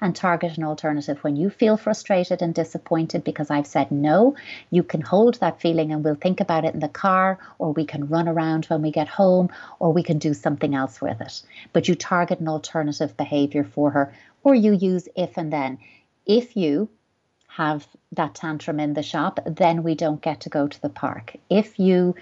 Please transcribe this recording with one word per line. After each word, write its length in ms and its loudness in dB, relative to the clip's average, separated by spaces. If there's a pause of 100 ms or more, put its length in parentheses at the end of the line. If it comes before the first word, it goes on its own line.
and 140 -2
target 420 -2
an 60 -6
alternative. 640 -4
When 100 -2
you 160 0
feel 260 2
frustrated 680 -2
and 120 -2
disappointed 720 -2
because 260 -6
I've 160 0
said 240 -2
no, 460 4 (340)
you 140 4
can 160 -4
hold 400 4
that 200 -2
feeling 300 0
and 140 -2
we'll 100 2
think 260 -2
about 240 0
it 100 0
in 40 -6
the 100 -2
car, 520 2 (180)
or 140 -2
we 120 -2
can 240 -6
run 200 0
around 380 0
when 160 -2
we 100 -2
get 160 -2
home, 400 4 (320)
or 120 2
we 120 2
can 140 0
do 140 0
something 440 -2
else 240 -6
with 200 -6
it." 220 -12 (300)
But 160 0
you 80 2
target 420 -2
an 80 -6
alternative 680 -4
behavior 480 0
for 260 0
her, 240 0 (300)
or 100 6
you 180 6
use 440 4
if 200 -4
and 160 -4
then. 260 -2 (460)
If 320 2
you 320 0 (600)
have 400 -4 (240)
that 220 -4
tantrum 440 -6
in 140 -2
the 100 -4
shop, 440 -4
then 360 2
we 120 0
don't 260 -2
get 220 -4
to 80 -14
go 180 0
to 140 -12
the 80 -6
park. 460 -8 (120)
If 300 0
you 440 4